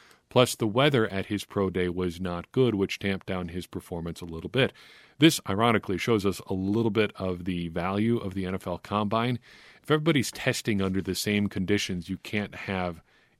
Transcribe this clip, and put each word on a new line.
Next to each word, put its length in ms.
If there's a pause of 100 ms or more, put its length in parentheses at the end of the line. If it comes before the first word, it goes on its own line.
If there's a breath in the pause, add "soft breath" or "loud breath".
(280 loud breath)
Plus, 260
the 140
weather 400
at 180
his 180
pro 240
day 200
was 320
not 320
good, 240
which 240
tamped 260
down 220
his 180
performance 540
a 40
little 260
bit. 220 (460 loud breath)
This, 300
ironically, 500
shows 260
us 220
a 80
little 380
bit 240
of 280
the 260
value 480
of 160
the 120
N 80
F 140
L 100
Combine. 640 (420 loud breath)
If 80
everybody's 400
testing 500
under 220
the 140
same 320
conditions, 600
you 100
can't 360
have 480 (380 soft breath)